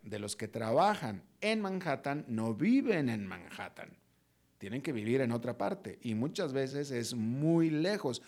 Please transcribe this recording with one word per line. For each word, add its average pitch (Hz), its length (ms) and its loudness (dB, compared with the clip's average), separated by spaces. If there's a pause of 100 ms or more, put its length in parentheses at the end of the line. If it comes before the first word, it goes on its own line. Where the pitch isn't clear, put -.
de 104 160 -8
los 101 180 -6
que 110 120 -8
trabajan 117 760 0 (160)
en 214 220 0
Manhattan 160 680 -2
no 113 280 0
viven 196 540 4
en 104 180 -2
Manhattan. 92 680 -12 (640)
Tienen 104 240 -6
que 143 120 -4
vivir 117 260 2
en 120 140 2
otra 120 240 -2
parte, 196 440 -4
y 113 140 -2
muchas 143 380 -2
veces 139 360 -2
es 120 240 -4
muy 147 560 4
lejos. 156 580 0